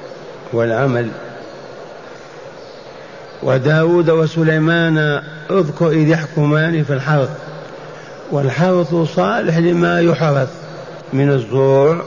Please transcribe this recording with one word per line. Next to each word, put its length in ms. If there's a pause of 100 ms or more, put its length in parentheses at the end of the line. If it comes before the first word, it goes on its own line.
(520)
والعمل. 560 (2250)
وداود 680
وسليمان 1120 (280)
اذكر 380
إذ 200
يحكمان 760
في 80
الحرث، 380 (1000)
والحرث 640
صالح 640
لما 420
يحرث 480 (640)
من 180
الزروع 760